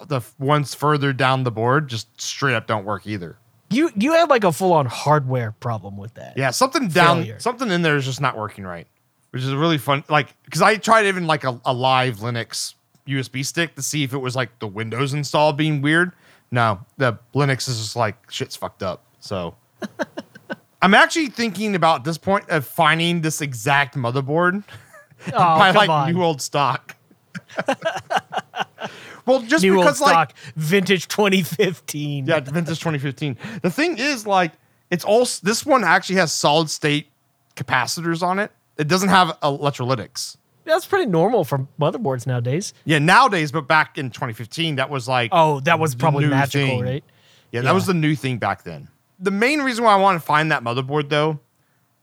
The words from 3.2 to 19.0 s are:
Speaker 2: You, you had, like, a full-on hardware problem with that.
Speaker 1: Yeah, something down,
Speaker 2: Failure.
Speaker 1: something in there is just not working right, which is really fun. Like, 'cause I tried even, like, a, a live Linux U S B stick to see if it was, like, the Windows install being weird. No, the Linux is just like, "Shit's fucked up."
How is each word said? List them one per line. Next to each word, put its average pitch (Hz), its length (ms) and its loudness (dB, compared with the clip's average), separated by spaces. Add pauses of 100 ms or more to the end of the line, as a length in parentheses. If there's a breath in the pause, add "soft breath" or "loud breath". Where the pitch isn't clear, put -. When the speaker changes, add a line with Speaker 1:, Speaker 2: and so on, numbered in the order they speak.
Speaker 2:
You, 294 260 0
you 233 160 0
had, 330 180 4
like, 240 140 4
a 180 80 4
full-on 160 360 2
hardware 131 680 0
problem 101 420 -8
with 101 200 -16
that. 64 200 -18
Speaker 1:
Yeah, 131 160 0
something 262 380 0
down, 170 300 6
Speaker 2:
Failure. 110 200 -6
Speaker 1:
something 240 320 -4
in 175 120 2
there 151 120 2
is 139 80 0
just 127 160 -6
not 127 160 -2
working 104 300 -8
right, 87 220 -12 (420)
which 127 140 -8
is 135 100 -2
really 160 240 2
fun. 139 320 -2
Like, 147 260 0 (140)
'cause 156 120 -2
I 208 140 6
tried 220 300 4
even, 185 220 0
like, 156 180 -2
a, 120 180 -4
a 135 80 0
live 127 460 2
Linux 117 560 -6 (320)
U 135 140 -4
S 127 100 -6
B 135 140 -8
stick 165 320 -4
to 139 80 -12
see 147 200 -4
if 127 80 -4
it 139 60 -4
was, 127 180 -4
like, 127 240 -4
the 113 80 -8
Windows 113 460 -4
install 151 400 2
being 151 280 0
weird. 165 300 2 (380 soft breath)
No, 113 320 2 (160)
the 120 220 0 (140)
Linux 135 360 0
is 120 100 -6
just 110 160 -10
like, 110 220 -2 (120)
"Shit's - 280 -10
fucked - 260 -10
up." 90 220 -8 (160)